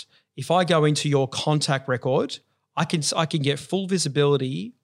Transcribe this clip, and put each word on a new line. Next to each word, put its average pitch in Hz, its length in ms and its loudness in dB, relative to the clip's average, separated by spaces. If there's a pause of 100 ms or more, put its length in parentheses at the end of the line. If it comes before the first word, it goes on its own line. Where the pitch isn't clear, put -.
(360)
if 143 160 -6
I 180 120 4
go 160 220 4
into 151 240 0
your 135 180 2
contact 147 600 -2
record, 131 520 -2 (360)
I 160 100 0
can, 160 160 -2 (140)
I 165 100 0
can 151 160 -2
get 143 180 0
full 190 280 -4
visibility 143 840 0 (100)